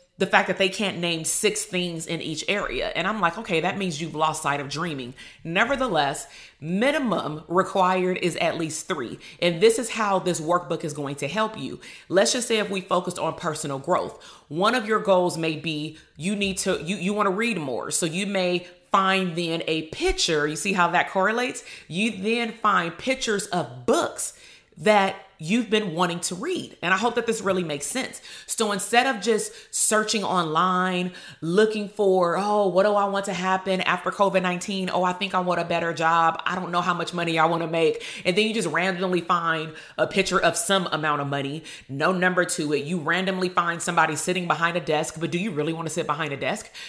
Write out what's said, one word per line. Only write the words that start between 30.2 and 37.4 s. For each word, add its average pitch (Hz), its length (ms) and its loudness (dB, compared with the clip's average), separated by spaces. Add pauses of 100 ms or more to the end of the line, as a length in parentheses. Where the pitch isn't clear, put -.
online, 180 880 2 (300)
looking 208 480 2
for, 185 480 4
"Oh, 208 320 2
what 180 140 6
do 208 100 4
I 202 100 4
want 196 220 0
to 196 80 -4
happen 185 480 0
after 175 300 0
covid 190 300 2
nineteen? 185 480 -2
Oh, 180 140 0
I 180 80 2
think 190 240 -4
I 185 60 2
want 175 180 0
a 170 60 -2
better 170 260 0
job. 165 540 4
I 175 100 -2
don't 180 160 -6
know 175 80 0
how 175 140 2
much 170 200 -4
money 170 240 0
I 160 100 6